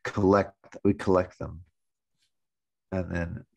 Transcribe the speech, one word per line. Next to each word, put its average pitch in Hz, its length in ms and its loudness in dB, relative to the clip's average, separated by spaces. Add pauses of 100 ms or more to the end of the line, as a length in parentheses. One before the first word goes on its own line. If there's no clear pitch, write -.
collect, 98 500 2 (300)
we 98 100 4
collect 90 440 0
them. 82 240 -12 (1300)
And 87 240 -6
then 85 300 -6 (120)